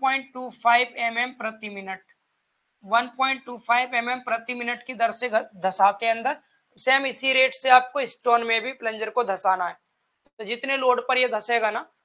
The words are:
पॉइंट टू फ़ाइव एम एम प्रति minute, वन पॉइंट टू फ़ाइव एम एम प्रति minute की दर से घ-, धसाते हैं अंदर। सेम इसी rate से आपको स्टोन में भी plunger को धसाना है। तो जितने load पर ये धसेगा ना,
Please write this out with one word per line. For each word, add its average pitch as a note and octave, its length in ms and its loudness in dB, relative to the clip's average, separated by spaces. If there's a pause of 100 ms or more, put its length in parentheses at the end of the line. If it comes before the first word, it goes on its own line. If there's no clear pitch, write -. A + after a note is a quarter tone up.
पॉइंट C4+ 340 0
टू B3+ 180 -10
फ़ाइव A#3+ 460 2
एम A#3 200 -4
एम B3+ 140 -2
प्रति A3 380 -10
minute, F#3+ 320 -12 (800)
वन A3+ 240 2
पॉइंट C4 360 -2
टू B3 140 -12
फ़ाइव B3 360 0
एम A#3+ 160 -2
एम B3+ 100 -4
प्रति A#3 340 -4
minute A#3+ 280 -6
की B3+ 120 -12
दर A3+ 180 0
से A#3+ 160 -6
घ-, A3+ 160 0 (120)
धसाते G3 500 0
हैं A3+ 80 2
अंदर। A#3+ 220 -4 (420)
सेम C4+ 280 2
इसी C4 260 -2
rate C4 220 2
से - 160 -4
आपको B3+ 380 4
स्टोन A#3 340 2
में A3+ 200 0
भी B3+ 120 -6
plunger A3 360 -6
को A#3+ 140 0
धसाना F#3 440 0
है। F3 80 -14 (640)
तो G#3+ 40 -10
जितने A#3+ 320 -4
load B3 320 2
पर B3+ 100 2
ये B3+ 100 4
धसेगा A3 420 0
ना, B3 160 -6 (180)